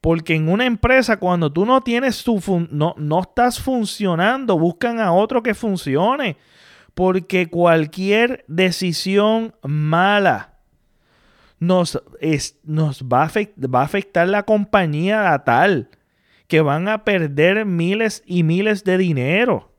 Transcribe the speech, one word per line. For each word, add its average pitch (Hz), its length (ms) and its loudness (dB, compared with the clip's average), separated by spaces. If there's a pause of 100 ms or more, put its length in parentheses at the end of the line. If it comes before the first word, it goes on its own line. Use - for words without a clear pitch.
Porque 165 340 0
en 156 140 0
una 208 160 0
empresa, 240 540 2
cuando 175 340 0
tú 180 140 0
no 240 140 4
tienes 240 420 -2
tu 220 180 0
fun-, 170 300 -2
no, 151 280 -2
no 151 220 -2
estás 240 400 -2
funcionando, 214 960 -2
buscan 226 420 0
a 190 120 0
otro 220 300 2
que 220 120 -2
funcione. 196 840 -2 (580)
Porque 180 540 0
cualquier 185 1000 0
decisión 190 1120 0
mala 156 960 0 (1000)
nos, 175 420 0 (200)
es-, 151 420 -2
nos 151 400 -4
va 127 220 2
a 160 40 -4
afect-, 151 440 -4
va 123 80 2
a 139 40 2
afectar 180 440 -2
la 202 160 0
compañía 196 880 0
a 139 120 0
tal 139 460 2 (560)
que 156 140 2
van 156 280 0
a 214 160 -4
perder 180 640 0
miles 196 580 -2
y 175 180 0
miles 190 420 0
de 185 140 2
dinero. 170 800 0